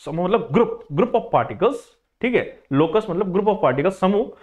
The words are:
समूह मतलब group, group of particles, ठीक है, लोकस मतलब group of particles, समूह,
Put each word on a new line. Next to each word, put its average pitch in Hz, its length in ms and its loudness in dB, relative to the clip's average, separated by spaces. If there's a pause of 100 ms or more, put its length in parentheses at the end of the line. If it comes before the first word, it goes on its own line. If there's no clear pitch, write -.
समूह 165 220 -4
मतलब 226 220 0
group, 151 280 2 (160)
group 214 220 2
of 226 180 -2
particles, 156 420 0 (460)
ठीक 247 140 0
है, - 280 -4 (100)
लोकस - 360 2
मतलब 180 240 -4
group 202 160 0
of 202 120 0
particles, 143 300 2
समूह, 202 400 0 (120)